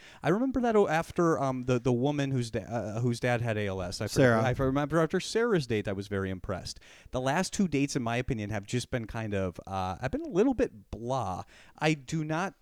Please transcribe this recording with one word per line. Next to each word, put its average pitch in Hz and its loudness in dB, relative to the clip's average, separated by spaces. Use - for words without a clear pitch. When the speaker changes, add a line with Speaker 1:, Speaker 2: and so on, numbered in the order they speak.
Speaker 1:
I 143 0
remember 247 2
that 233 4
o-, 202 6
after, 160 2
um, 131 -2
the, 127 4
the 127 2
woman 139 2
whose 123 -2
da-, 117 -2
uh, 110 -4
whose 120 0
dad 120 2
had 113 0
A 104 0
L 95 -2
S. 90 -6
I 110 -2
for-, 101 -2
Speaker 2:
Sarah. 120 6
Speaker 1:
I 127 2
remember 139 0
after 165 2
Sarah's 214 0
date, 107 0
I 101 -2
was 98 -6
very 98 -2
impressed. 92 -8
The 127 -4
last 147 0
two 196 0
dates, 143 0
in 131 -2
my 117 0
opinion, 110 -4
have 101 -6
just - -4
been 117 -4
kind 113 -6
of, 95 0
uh, 92 -4
I've 131 -4
been 294 -4
a 330 -8
little 233 2
bit 226 0
blah. 113 -4
I 156 2
do 151 -4
not 165 -4